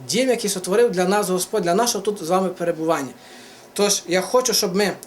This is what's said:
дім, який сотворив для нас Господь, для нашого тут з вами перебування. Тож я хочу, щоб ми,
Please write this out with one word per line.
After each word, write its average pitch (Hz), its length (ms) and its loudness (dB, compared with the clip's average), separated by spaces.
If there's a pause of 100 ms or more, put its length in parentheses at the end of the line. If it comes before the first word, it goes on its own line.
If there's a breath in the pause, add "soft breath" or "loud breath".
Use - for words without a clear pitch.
дім, 247 200 2
який 214 200 0
сотворив 196 420 2
для 180 140 0
нас 196 240 2
Господь, 185 340 -2
для 170 120 2
нашого 220 280 0
тут 208 200 -4
з 156 60 -4
вами 185 200 2
перебування. 160 600 -2 (640 loud breath)
Тож 202 340 0
я 185 140 0
хочу, 247 320 0
щоб 180 220 0
ми, 202 160 0 (160)